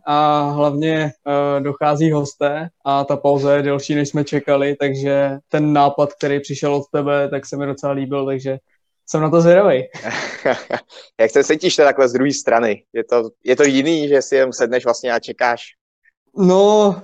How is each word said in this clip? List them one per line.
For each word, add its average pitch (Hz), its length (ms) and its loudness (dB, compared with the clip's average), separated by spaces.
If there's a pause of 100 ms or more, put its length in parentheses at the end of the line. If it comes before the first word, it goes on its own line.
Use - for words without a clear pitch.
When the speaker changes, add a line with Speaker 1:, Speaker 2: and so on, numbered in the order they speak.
Speaker 1:
a 147 340 2 (100)
hlavně, 147 640 -2 (160)
eh, 143 320 0
dochází 147 500 0
hosté 147 580 -4 (160)
a 139 200 0
ta 139 120 -2
pauza 143 400 2
je 143 60 0
delší, 143 320 -2
než 143 140 0
jsme 147 160 -2
čekali, 143 520 -2
takže 139 640 -2 (100)
ten 151 240 0
nápad, 143 420 2
který 143 260 -4
přišel 143 340 -4
od 139 180 -4
tebe, 143 360 -2
tak 139 180 -8
se 143 100 -12
mi 143 100 -6
docela 139 260 -6
líbil, 139 340 -4
takže 135 320 -6 (520)
jsem 156 100 0
na 156 100 0
to 165 100 4
zvědavej. 170 500 4 (640)
Speaker 2:
<laughs> - 680 -10
Jak 113 100 4
se 139 140 4
cítíš 156 320 0
teda 147 120 6
takhle 135 200 2
z 120 40 -2
druhé 135 200 0
strany? 117 600 0
Je 117 120 -4
to, 117 260 0 (140)
je 123 120 2
to 143 80 4
jiný, 143 440 0
že 139 140 2
si 139 140 -2
jen 131 160 2
sedneš 120 320 -2
vlastně 123 280 -2
a 117 80 0
čekáš? 120 420 -4 (720)
Speaker 1:
No, 202 680 4